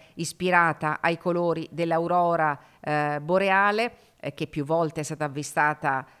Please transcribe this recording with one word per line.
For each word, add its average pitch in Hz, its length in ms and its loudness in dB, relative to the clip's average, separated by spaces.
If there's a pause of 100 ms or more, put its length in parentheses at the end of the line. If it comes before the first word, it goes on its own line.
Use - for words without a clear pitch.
(140)
ispirata 165 840 0
ai 170 180 0
colori 170 540 -2
dell'aurora, 170 840 0 (220)
eh, 147 420 -2
boreale, 196 720 2 (300)
eh, 143 120 -6
che 156 120 -6
più 147 180 -6
volte 160 360 0
è - 20 -2
stata 151 220 -6
avvistata, 147 800 -2 (140)